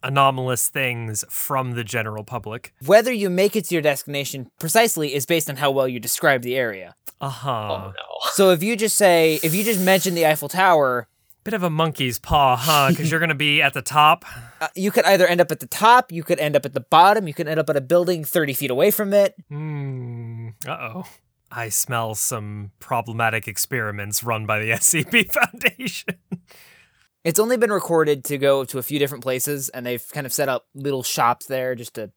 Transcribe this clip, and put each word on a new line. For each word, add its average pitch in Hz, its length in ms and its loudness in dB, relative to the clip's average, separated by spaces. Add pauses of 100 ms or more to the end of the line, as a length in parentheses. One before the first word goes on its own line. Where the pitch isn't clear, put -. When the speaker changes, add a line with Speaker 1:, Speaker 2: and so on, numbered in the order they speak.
Speaker 1:
anomalous 131 640 2
things 117 600 -4
from 131 420 -4
the 120 120 -4
general 110 400 -6
public. 113 520 -12 (100)
Speaker 2:
Whether 214 260 6
you 202 200 -2
make 190 240 2
it 202 100 -2
to 175 100 -4
your 160 60 0
destination 143 760 -4
precisely 165 560 0
is 139 100 -2
based 160 240 0
on 143 60 -6
how 139 160 0
well 135 160 2
you 123 120 -4
describe 123 440 0
the 123 120 -4
area. 101 400 -4 (240)
Speaker 1:
Uh-huh. 135 300 -8 (220)
Speaker 3:
Oh, 95 160 -8
no. - 460 -8
Speaker 2:
So 190 180 6
if 165 100 4
you 220 140 -2
just 208 220 -2
say, 165 440 4
if 160 140 0
you 208 80 -2
just 214 180 0
mention 185 320 2
the 165 140 2
Eiffel 151 220 0
Tower 151 580 2 (360)
Speaker 1:
Bit 214 120 -6
of 185 80 -2
a 175 80 0
monkey's 151 480 -2
paw, 139 360 2
huh? 139 400 4
'Cause 156 140 -2
you're 160 100 0
gonna 160 140 0
be 147 300 2
at 139 100 2
the 139 80 -6
top. 151 440 4 (360)
Speaker 2:
uh, 160 140 -4
you 190 160 -2
could 220 140 4
either 185 200 6
end 175 160 4
up 170 100 2
at 156 80 -6
the - 60 -14
top, 240 460 4
you 165 100 -8
could 170 180 -2
end 151 160 0
up 143 120 2
at 135 60 -10
the 139 80 -4
bottom, 190 460 6
you 147 60 -8
could 160 140 -6
end 156 120 -2
up 147 80 0
at 151 80 0
a 143 60 0
building 170 420 0
thirty 147 300 -2
feet 139 160 -4
away 147 220 2
from 202 200 -4
it. 202 220 2 (160)
Speaker 1:
Hmm. 127 1000 -10 (180)
Uh-oh. 135 360 -10 (480)
I 117 180 -8
smell 113 440 -2
some 104 640 -8
problematic 113 680 -2
experiments 104 760 -6
run 113 220 -4
by 107 140 0
the 110 120 -2
<laughs> - 20 2
S - 120 -2
C 156 180 2
P 233 200 2
Foundation. - 960 -4 (1040)
Speaker 2:
It's 160 160 0
only 233 180 2
been 220 140 2
recorded 156 540 0
to 143 120 -4
go 139 260 2
to 127 140 -8
a 123 60 -6
few 147 160 -4
different 135 240 -4
places, 131 460 -4
and 127 140 -12
they've 123 280 -6
kind 139 160 -8
of 123 60 -8
set 143 140 0
up 127 280 -4
little 139 260 -4
shops 123 460 0
there 127 260 -4
just 117 220 -12
to 107 220 -10